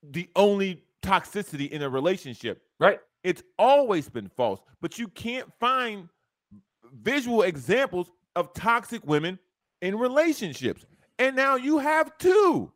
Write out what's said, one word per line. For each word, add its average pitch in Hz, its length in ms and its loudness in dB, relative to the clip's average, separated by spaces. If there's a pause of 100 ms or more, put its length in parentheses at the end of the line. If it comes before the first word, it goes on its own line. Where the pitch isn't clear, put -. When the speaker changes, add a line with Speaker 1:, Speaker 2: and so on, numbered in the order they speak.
(100)
Speaker 1:
the 170 260 -10
only 196 480 2 (180)
toxicity 185 680 -4
in 147 120 -8
a 139 60 -6
relationship. 135 720 -4 (160)
Speaker 2:
Right. 165 220 2 (240)
Speaker 1:
It's 180 180 -2 (160)
always 226 500 4
been 104 200 -10
false, 107 320 -2 (200)
but - 180 -10
you 233 100 -8
can't 240 400 -10 (100)
find 233 500 -2 (960)
visual 240 400 0
examples 180 680 0 (260)
of 175 180 -4
toxic 233 520 -2
women 156 320 0 (440)
in 190 160 -4
relationships. 247 880 -2 (320)
And 262 160 2
now 269 220 2
you 277 220 0
have 311 400 0
two. 359 580 4